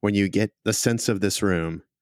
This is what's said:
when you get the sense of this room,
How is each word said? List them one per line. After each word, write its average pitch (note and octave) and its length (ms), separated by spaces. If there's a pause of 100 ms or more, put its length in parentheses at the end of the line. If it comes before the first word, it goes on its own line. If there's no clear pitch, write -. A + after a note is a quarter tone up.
when G#2 120
you G2+ 140
get G#2 240 (140)
the A2 80
sense A#2 340
of G2+ 140
this G2+ 200
room, E2 420 (180)